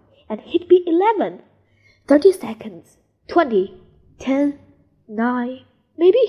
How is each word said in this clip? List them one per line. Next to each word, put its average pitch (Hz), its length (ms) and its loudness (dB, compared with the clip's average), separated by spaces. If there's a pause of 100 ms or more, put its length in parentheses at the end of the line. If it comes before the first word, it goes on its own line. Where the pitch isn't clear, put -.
(300)
and 220 100 -10
he'd - 300 -6
be 359 180 6
eleven. 339 540 -2 (680)
Thirty 190 240 4
seconds. 208 680 -12 (300)
Twenty. 226 540 -2 (360)
Ten. 285 420 -4 (500)
Nine. 247 560 -6 (320)
Maybe 370 320 4